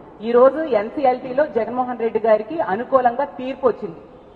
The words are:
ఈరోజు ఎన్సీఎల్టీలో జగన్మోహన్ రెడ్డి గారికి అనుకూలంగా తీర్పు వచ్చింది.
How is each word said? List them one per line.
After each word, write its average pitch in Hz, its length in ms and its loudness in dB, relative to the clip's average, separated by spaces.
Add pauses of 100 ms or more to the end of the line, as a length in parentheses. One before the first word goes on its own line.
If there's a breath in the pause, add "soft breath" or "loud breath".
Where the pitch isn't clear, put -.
(220)
ఈరోజు 247 380 4
ఎన్సీఎల్టీలో 254 840 0
జగన్మోహన్ 247 540 -4
రెడ్డి 220 200 -2
గారికి 214 400 0
అనుకూలంగా 240 680 0
తీర్పు 262 420 -6
వచ్చింది. 196 300 -4 (380)